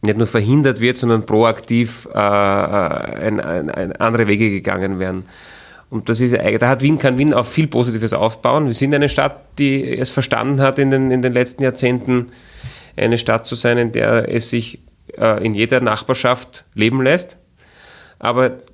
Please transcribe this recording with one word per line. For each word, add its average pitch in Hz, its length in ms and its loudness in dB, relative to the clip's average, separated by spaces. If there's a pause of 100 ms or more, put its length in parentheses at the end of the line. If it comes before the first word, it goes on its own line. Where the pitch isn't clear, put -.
nicht 104 160 0
nur 113 80 2
verhindert 120 560 2
wird, 123 160 0
sondern 117 260 2
proaktiv, 113 880 0
äh, - 40 0
äh, - 20 2
ein, 101 1200 0
ein, 80 300 -4
ein 92 220 -6
andere 113 360 0
Wege 104 220 2
gegangen 95 480 -4
werden. 92 260 -6 (640)
Und 113 220 -6
das 113 100 0
ist 123 140 2
eig-, 107 240 0
da 120 100 2
hat 127 140 2
Wien, 147 160 2
kann 131 180 0
Wien 143 160 2
auch 117 140 0
viel 156 200 0
Positives 113 460 -2
aufbauen. 123 540 0
Wir 120 80 -2
sind 135 200 0
eine 143 140 2
Stadt, 143 320 -2 (180)
die 135 380 0
es 127 140 -4
verstanden 131 500 0
hat, 135 180 2
in 139 120 2
den, 131 200 2
in 127 120 2
den 127 100 0
letzten 123 300 0
Jahrzehnten 123 640 0 (680)
eine 117 220 2
Stadt 113 280 -2
zu - 80 -6
sein, 120 240 0
in 117 140 0
der 113 400 0
es 113 180 -2
sich, 117 300 -6 (380)
äh, 107 260 0
in 110 100 0
jeder 117 260 2
Nachbarschaft 123 840 -2 (100)
leben 117 280 0
lässt. 160 340 0 (840)
Aber 123 400 0 (160)